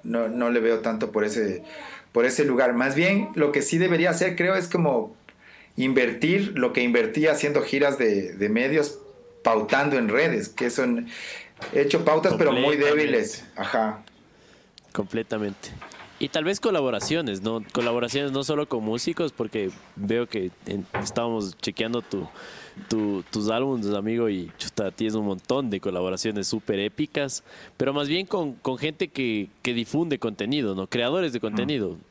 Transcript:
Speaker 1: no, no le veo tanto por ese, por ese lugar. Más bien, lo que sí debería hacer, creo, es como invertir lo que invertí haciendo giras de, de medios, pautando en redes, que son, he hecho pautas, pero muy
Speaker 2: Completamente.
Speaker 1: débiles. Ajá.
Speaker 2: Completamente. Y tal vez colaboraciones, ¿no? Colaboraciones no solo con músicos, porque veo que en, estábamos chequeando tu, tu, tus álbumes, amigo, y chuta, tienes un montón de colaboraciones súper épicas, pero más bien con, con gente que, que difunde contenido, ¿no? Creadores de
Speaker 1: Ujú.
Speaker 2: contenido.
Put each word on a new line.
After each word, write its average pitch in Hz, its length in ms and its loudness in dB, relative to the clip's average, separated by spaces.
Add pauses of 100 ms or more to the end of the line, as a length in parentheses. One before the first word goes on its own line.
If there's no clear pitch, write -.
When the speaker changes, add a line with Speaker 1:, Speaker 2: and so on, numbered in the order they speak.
Speaker 1:
no, 117 260 -2
no 120 220 0
le 120 100 2
veo 113 200 2
tanto 113 320 -2
por 107 120 2
ese, 104 380 -2 (500)
por 117 120 4
ese 131 200 4
lugar. 127 300 4
Más 131 200 2
bien, 190 400 4
lo 147 180 2
que 139 100 2
sí - 160 2
debería 175 320 4
hacer, 175 260 0
creo, 180 200 2
es 170 120 0
como 135 480 2 (600)
invertir 135 840 2
lo 123 140 2
que 127 100 2
invertí 120 440 4
haciendo 143 360 2
giras 139 360 2
de, 101 340 2
de 98 160 -2
medios, 139 500 2 (440)
pautando 135 540 4
en 117 120 2
redes, 120 400 0
que 120 220 -2
son, 120 380 0 (640)
he 139 100 4
hecho 156 220 2
pautas, 156 320 4
pero 151 160 4
muy 139 240 4
Speaker 2:
Completamente. 147 260 4
Speaker 1:
débiles. 131 420 0 (120)
Ajá. 107 460 -2 (920)
Speaker 2:
Completamente. 107 760 -4 (500)
Y 139 100 -4
tal 160 120 0
vez 196 160 0
colaboraciones, 135 840 0
¿no? 113 200 -2 (100)
Colaboraciones 120 600 0
no 139 100 -2
solo 147 260 -2
con 117 140 -2
músicos, 127 480 -2
porque 104 400 -4 (240)
veo 113 320 -2
que 92 240 -4 (160)
en, 95 180 -6 (160)
estábamos 110 580 -4
chequeando 113 440 -4
tu, 90 240 -6 (640)
tu, 104 420 0
tus 107 200 -2
álbumes, 123 440 -2
amigo, 113 340 0
y 90 300 -4
chuta, 101 320 -4
tienes 110 240 -4
un 107 120 0
montón 113 440 -2
de 101 80 -2
colaboraciones 95 680 -2
súper 104 320 -2
épicas, 139 640 -4 (320)
pero 131 180 0
más 143 140 -2
bien 180 180 -2
con, 165 280 -4
con 127 240 -4
gente 156 280 -4
que, 113 420 -2 (140)
que 123 120 -2
difunde 143 440 -2
contenido, 110 560 -2
¿no? 95 140 -6
Creadores 135 440 -2
de 120 60 -4
Speaker 1:
Ujú. 110 80 -4
Speaker 2:
contenido. 107 500 -2 (140)